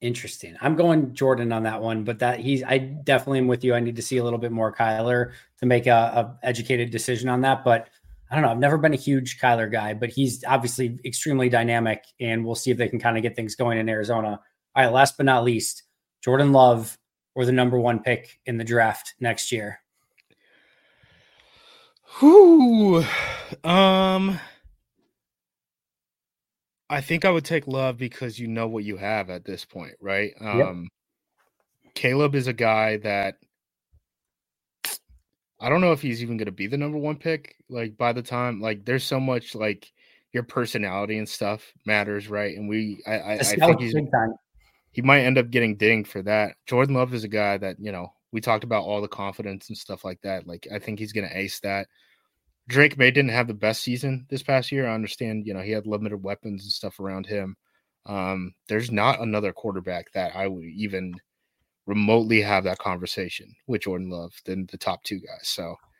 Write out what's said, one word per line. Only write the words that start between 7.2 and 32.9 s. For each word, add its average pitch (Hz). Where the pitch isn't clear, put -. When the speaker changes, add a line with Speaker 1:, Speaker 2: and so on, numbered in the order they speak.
Speaker 1:
on 123
that. 135
But 117
I 131
don't 156
know. 127
I've 113
never 143
been 151
a -
huge 135
Kyler 113
guy, 107
but 113
he's 127
obviously 123
extremely 127
dynamic, 117
and 113
we'll 117
see 127
if 117
they 113
can 117
kinda 113
get 113
things 110
going 117
in 110
Arizona. 107
All 131
right. 117
Last 131
but 139
not 127
least, 117
Jordan 139
Love 123
or 127
the 123
number 123
one 117
pick 117
in 117
the 113
draft 113
next 117
year. 110
Speaker 2:
Whew. 254
Um, 190
I 143
think 170
I 196
would 165
take 160
Love 131
because 120
you 120
know 113
what 110
you 104
have 98
at 90
this 95
point, 87
right? 98
Speaker 1:
Yep. 104
Speaker 2:
Um, 90
Caleb 143
is 127
a 127
guy 110